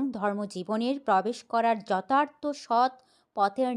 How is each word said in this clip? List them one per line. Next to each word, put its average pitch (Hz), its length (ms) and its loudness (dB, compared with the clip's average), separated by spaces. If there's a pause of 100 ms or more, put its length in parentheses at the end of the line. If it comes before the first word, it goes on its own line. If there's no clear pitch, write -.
(120)
ধর্মজীবনের 208 880 -2
প্রবেশ 208 440 0
করার 233 400 0
যথার্থ 269 600 0 (120)
সৎ 247 380 0 (420)
পথের 214 420 0